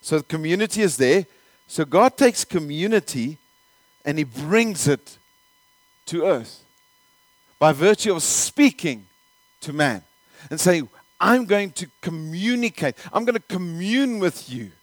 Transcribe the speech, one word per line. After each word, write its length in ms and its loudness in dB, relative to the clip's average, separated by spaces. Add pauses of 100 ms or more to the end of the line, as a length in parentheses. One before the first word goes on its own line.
So 180 -2
the 60 -4
community 580 -2
is 160 0
there. 280 4 (400)
So 180 -4
God 320 4
takes 280 2
community 920 -2 (680)
and 140 -2
he 60 0
brings 640 0
it 320 -2 (880)
to 200 -2
earth 360 -2 (960)
by 140 6
virtue 420 2
of 80 -4
speaking 840 0 (540)
to 120 -12
man 300 0 (480)
and 80 -8
saying, 300 2 (320)
"I'm 240 2
going 280 0
to 140 -10 (140)
communicate. 960 -4 (180)
I'm 140 -2
gonna 120 0
commune 800 -4
with 320 -4
you." 220 -10 (100)